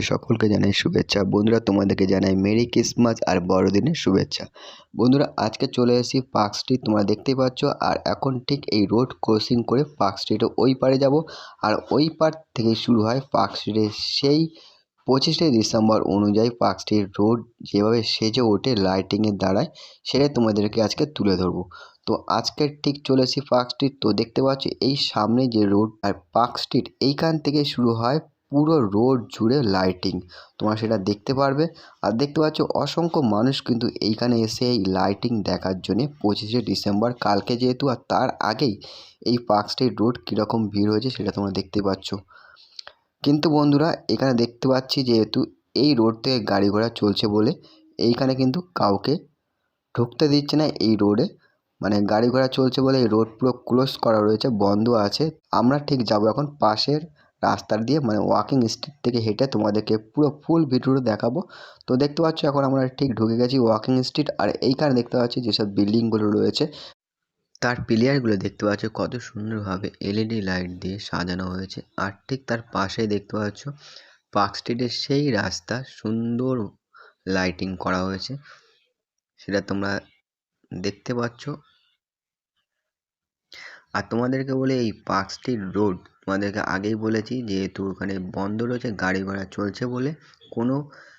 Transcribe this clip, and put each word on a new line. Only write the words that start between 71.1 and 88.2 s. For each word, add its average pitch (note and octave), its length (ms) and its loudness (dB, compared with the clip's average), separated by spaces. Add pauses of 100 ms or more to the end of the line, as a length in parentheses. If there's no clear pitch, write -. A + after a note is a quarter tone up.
হয়েছে। F#2 280 -10 (240)
আর G2 80 -6 (140)
ঠিক C3+ 220 -6
তার A#2 120 -2 (140)
পাশেই G2 400 -2
দেখতে G2+ 240 -6
পাচ্ছ G#2 220 -6 (720)
পার্ক G2+ 240 0
স্ট্রিটের A#2+ 340 -4 (100)
সেই C#3 220 0 (160)
রাস্তা, G2+ 360 -6 (220)
সুন্দর A#2 560 -2 (800)
লাইটিং F#2 340 -2 (160)
করা F#2 220 -2
হয়েছে, F#2+ 260 -8 (1080)
সেটা G2 280 -4
তোমরা G2 240 -4 (800)
দেখতে F#2+ 460 -8
পাচ্ছ। A#2+ 240 -6 (2500)
আর G2+ 140 -4
তোমাদেরকে C3 500 -2
বলি C3 140 0 (100)
এই A2 60 -2 (180)
পার্ক F#2+ 260 0
স্ট্রিট B2 260 -6 (160)
রোড G2+ 200 2 (260)
তোমাদেরকে G2 380 -4 (140)
আগেই G#2 300 -2
বলেছি, A2 300 -2 (140)
যেহেতু F#2+ 320 -4 (100)
ওখানে G2 240 -8 (220)